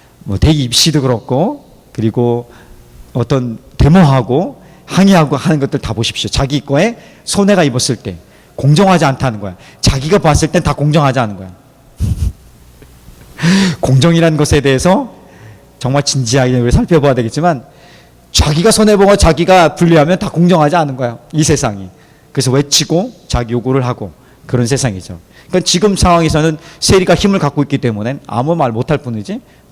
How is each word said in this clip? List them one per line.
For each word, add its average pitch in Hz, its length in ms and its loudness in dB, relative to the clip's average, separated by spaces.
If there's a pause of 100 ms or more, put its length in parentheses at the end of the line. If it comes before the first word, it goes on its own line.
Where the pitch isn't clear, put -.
(240)
뭐 101 140 -6
대기 147 260 2
입시도 143 380 0
그렇고, 135 640 -2 (260)
그리고 120 580 -2 (640)
어떤 123 440 -4 (200)
데모하고 147 840 2 (240)
항의하고 175 500 2
하는 147 240 -2
것들 135 200 -4
다 - 140 -6
보십시오. 110 360 -6
자기 139 320 -2
거에 185 360 -2 (280)
손해가 196 380 2
입었을 123 340 -2
때 90 200 -12 (380)
공정하지 165 500 2
않다는 127 360 -2
거야. 92 160 -12 (240)
자기가 147 380 0
봤을 147 300 2
땐 160 140 0
다 147 100 -2
공정하지 147 460 0
않은 107 180 -4
거야. 92 140 -16 (480)
<laughs> - 1800 -4
공정이라는 165 560 2
것에 147 240 2
대해서 175 520 0 (680)
정말 139 240 -2
진지하게 127 560 0
우리 120 120 2
살펴봐야 147 420 2
되겠지만 127 520 -2 (640)
자기가 165 400 0
손해보고 202 440 4
자기가 165 600 4
불리하면 170 440 2
다 190 100 -6
공정하지 165 460 2
않은 151 220 -2
거야, 120 200 -6 (140)
이 156 120 0
세상이. 110 460 -2 (420)
그래서 131 200 -2
외치고 156 600 -2 (140)
자기 120 260 -4
요구를 127 320 -2
하고 113 260 -6 (340)
그런 120 220 -2
세상이죠. 101 520 -4 (280)
그러니까 180 180 -2
지금 196 300 0
상황에서는 160 640 0 (220)
세리가 185 360 2
힘을 196 240 0
갖고 147 240 -2
있기 139 140 -4
때문에 117 500 -4
아무 135 280 -2
말 139 160 -2
못할 123 260 -2
뿐이지 117 440 -8 (300)